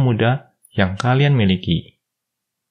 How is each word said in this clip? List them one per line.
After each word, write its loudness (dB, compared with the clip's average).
muda -2
yang -2
kalian 0
miliki. -2